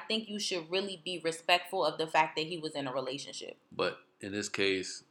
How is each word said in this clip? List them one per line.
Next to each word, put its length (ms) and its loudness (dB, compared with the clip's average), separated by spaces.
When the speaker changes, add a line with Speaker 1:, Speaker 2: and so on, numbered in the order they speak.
Speaker 1:
think 200 0
you 120 -6
should 300 -2
really 340 -2
be 200 -4
respectful 640 2
of 120 2
the 100 0
fact 280 4
that 120 0
he 100 -4
was 180 -8
in 120 -2
a 60 -2
relationship. 640 -6
Speaker 2:
But 280 0
in 140 -6
this 160 -2
case 600 0